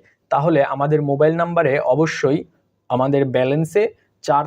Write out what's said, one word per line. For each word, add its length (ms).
তাহলে 360
আমাদের 380
মোবাইল 340
নাম্বারে 420
অবশ্যই 680
আমাদের 360
ব্যালেন্সে 640
চার 240